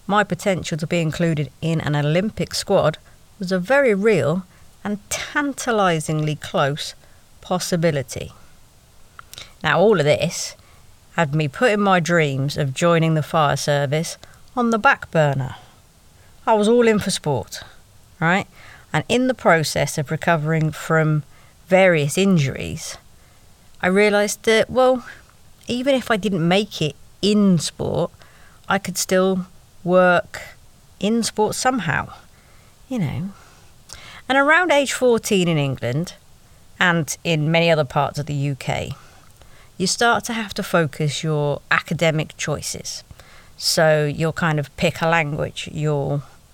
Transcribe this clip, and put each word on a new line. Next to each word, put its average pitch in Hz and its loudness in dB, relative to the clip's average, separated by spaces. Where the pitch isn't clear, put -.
my 202 2
potential 180 -4
to 160 -6
be 175 0
included 156 -2
in 160 -2
an 147 -2
Olympic 160 -2
squad 160 0
was 185 -6
a 185 0
very 254 2
real 190 2
and 202 -6
tantalisingly 180 -2
close 151 -4
possibility. 170 -2
Now, 151 4
all 196 4
of 139 2
this - -2
had 151 0
me 156 0
putting 208 0
my 196 4
dreams 147 0
of 135 -2
joining 165 2
the 156 0
fire 147 0
service 143 -2
on 240 0
the 226 2
back - 2
burner. 139 0
I 233 4
was 208 2
all 240 4
in 220 4
for 190 -4
sport, - -6
right? 180 0
And - 0
in 247 2
the 254 0
process 156 0
of 147 -4
recovering 156 0
from 156 0
various 175 4
injuries, 160 0
I 180 -2
realised 208 2
that, 220 2
well, 254 2
even 254 0
if 247 -2
I 220 0
didn't 180 0
make 196 0
it 151 -4
in 202 4
sport, - -4
I 196 0
could 180 -8
still 185 0
work 180 2
in 226 0
sport 208 -2
somehow, 254 -2
you 254 -4
know. 165 -4
And 262 2
around 320 4
age 285 2
fourteen 220 2
in 165 2
England, 135 -4
and 170 0
in 156 0
many 170 4
other 156 2
parts 143 -2
of 147 -6
the 147 -6
U 139 -2
K, - -6
you 185 -2
start 233 0
to 240 -8
have 220 -8
to 208 -6
focus 156 -2
your 147 -2
academic 160 -2
choices. - -8
So 156 2
you'll 151 -2
kind 156 -2
of 143 -6
pick - -2
a 165 0
language, 156 -2
you'll 147 -2